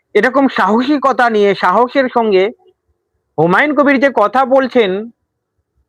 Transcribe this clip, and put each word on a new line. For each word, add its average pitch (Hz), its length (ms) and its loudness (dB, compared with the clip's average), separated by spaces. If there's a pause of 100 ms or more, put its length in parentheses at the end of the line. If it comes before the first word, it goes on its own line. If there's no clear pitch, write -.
(140)
এরকম 247 340 2
সাহসিকতা 247 840 0
নিয়ে, 202 240 0
সাহসের 233 500 0 (100)
সঙ্গে 208 360 0 (880)
হুমায়ুন 196 360 0
কবির 269 260 2
যে 269 140 2
কথা 220 300 0
বলছেন, 233 640 -2 (800)